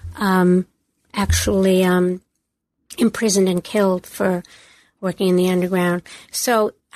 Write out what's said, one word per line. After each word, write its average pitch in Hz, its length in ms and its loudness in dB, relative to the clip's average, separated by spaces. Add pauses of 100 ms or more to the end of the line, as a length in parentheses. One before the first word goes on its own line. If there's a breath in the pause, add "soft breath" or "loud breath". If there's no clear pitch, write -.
(160 loud breath)
um, 185 500 2 (480)
actually, 190 680 2
um, 180 380 0 (800)
imprisoned 214 500 0
and 175 160 -2
killed 190 420 0
for 180 360 -4 (580 loud breath)
working 190 280 -4
in 180 80 2
the 180 120 2
underground. 180 540 -2 (280 loud breath)
So 220 420 -2 (240)